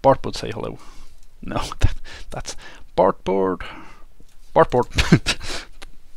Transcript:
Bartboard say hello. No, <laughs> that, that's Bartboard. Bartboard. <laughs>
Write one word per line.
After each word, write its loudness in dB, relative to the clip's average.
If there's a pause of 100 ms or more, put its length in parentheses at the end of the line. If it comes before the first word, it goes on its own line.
Bartboard 4
say -6
hello. -6 (600)
No, -6
<laughs> -6
that, 8 (340)
that's -8 (400)
Bartboard. 2 (880)
Bartboard. 6
<laughs> 2 (480)